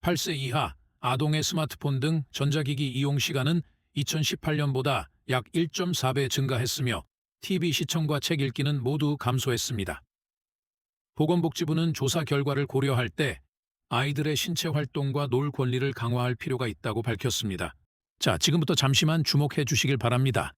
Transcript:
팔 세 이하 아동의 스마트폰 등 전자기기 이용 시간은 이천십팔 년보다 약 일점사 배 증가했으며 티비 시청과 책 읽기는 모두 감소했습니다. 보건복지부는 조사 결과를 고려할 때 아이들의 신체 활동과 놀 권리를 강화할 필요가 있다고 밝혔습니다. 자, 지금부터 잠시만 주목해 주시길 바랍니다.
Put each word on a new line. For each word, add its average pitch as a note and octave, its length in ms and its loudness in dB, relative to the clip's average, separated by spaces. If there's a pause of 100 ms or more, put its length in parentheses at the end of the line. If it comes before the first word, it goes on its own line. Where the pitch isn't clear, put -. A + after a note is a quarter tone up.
팔 F3 160 2
세 E3 180 -2
이하 C3+ 400 -2 (260)
아동의 D3 420 0
스마트폰 C#3+ 580 -2
등 D#3 300 0
전자기기 C#3+ 580 0
이용 C#3 300 0
시간은 D3 440 0 (320)
이천십팔 D#3 640 -2
년보다 C3+ 540 0 (200)
약 B2+ 220 0
일점사 E3+ 600 0
배 C3+ 160 0
증가했으며 B2 760 -2 (360)
티비 F3 320 0
시청과 D3+ 480 0
책 D#3+ 200 0
읽기는 C#3 420 0
모두 D3 340 0
감소했습니다. A#2 840 -2 (1120)
보건복지부는 E3 800 0
조사 C#3 300 0
결과를 C#3 420 0
고려할 C3 420 0
때 C3 320 -2 (480)
아이들의 C#3+ 480 0
신체 E3 320 -2
활동과 C#3+ 600 -2
놀 C3+ 240 0
권리를 B2+ 400 0
강화할 B2 420 -2
필요가 B2 320 -4
있다고 A2+ 360 -2
밝혔습니다. G2+ 720 -2 (440)
자, F#2 200 2
지금부터 D#3 360 2
잠시만 D3+ 500 4
주목해 C#3+ 420 2
주시길 C3 320 2
바랍니다. A#2 600 2